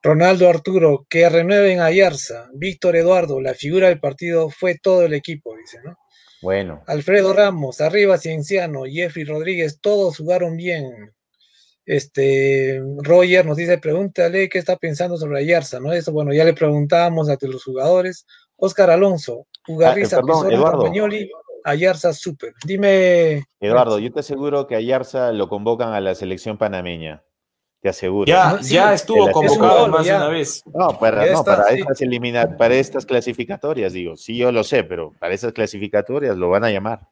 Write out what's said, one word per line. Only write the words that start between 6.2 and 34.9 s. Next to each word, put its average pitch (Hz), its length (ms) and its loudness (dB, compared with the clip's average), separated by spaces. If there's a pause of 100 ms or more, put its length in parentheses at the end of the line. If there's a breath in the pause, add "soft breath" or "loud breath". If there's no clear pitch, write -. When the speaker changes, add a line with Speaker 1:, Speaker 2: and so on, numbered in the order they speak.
Speaker 2:
Bueno. 90 460 -6
Speaker 1:
Alfredo 185 440 0
Ramos, 185 480 0
"Arriba 185 380 2
Cienciano, 160 680 -6
Jeffrey 156 400 -8
Rodríguez, 156 560 -6
todos 196 360 0
jugaron 165 400 -2
bien". 135 580 -8 (720)
Este, 135 960 0 (160)
Roger 180 480 4
nos 151 120 -4
dice, 175 200 0
"Pregúntale 180 680 -2
qué 185 100 -4
está 180 180 -2
pensando 170 400 -6
sobre 147 220 -6
Ayarza", 147 400 -2
¿no? 139 140 -6
Eso, 170 180 -4
bueno, 147 240 -2
ya 156 100 4
le 165 80 6
preguntábamos 156 760 0
a 135 120 -2
los 131 200 -10
jugadores. 175 640 -2 (300 soft breath)
Oscar 190 340 2
Alonso, 165 560 0 (220)
"Ugarriza, 160 480 2
Speaker 2:
Ah, - 20 4
eh, 127 40 2
perdón, 156 200 2
Speaker 1:
Pizarro, 190 140 2
Speaker 2:
Eduardo. 151 220 2
Speaker 1:
Romagnoli, 202 520 -2 (340)
Ayarza, 160 480 0
súper". 147 420 -12 (100)
Dime. 180 800 2 (160)
Speaker 2:
Eduardo, 110 400 2
yo 120 120 -8
te 147 80 -6
aseguro 139 460 -4
que 123 80 -6
Ayarza 127 560 -2
lo 104 180 -2
convocan 113 440 -4
a 104 80 -4
la 95 160 -4
selección 98 420 -8
panameña. 87 640 -6 (580)
Te 95 100 -2
aseguro. 98 360 -2
Speaker 3:
Ya, 170 240 4
Speaker 1:
Ah, 196 100 -2
sí. 135 140 -4
Speaker 3:
ya 202 180 4
estuvo 214 280 2
Speaker 2:
De 196 60 6
la 196 60 2
Speaker 3:
convocado - 520 4
Speaker 2:
selección. - 80 0
Speaker 3:
más 160 100 2
de 175 60 0
Speaker 1:
Ya. 196 80 2
Speaker 3:
una 160 120 0
vez. 156 340 -4 (120)
Speaker 2:
No, 170 240 0
para, 110 260 2
Speaker 3:
Ya 180 80 4
Speaker 2:
no, 175 60 4
Speaker 3:
está, 147 180 2
Speaker 2:
para 101 120 4
Speaker 3:
sí. 127 120 2
Speaker 2:
estas 135 220 -4
elimina-, 120 540 -2
para 117 180 4
estas 131 320 -2
clasificatorias, 123 840 -4
digo. 87 240 -10
Sí, 113 200 -12
yo 123 140 2
lo 113 140 0
sé, 123 180 0
pero 82 380 -8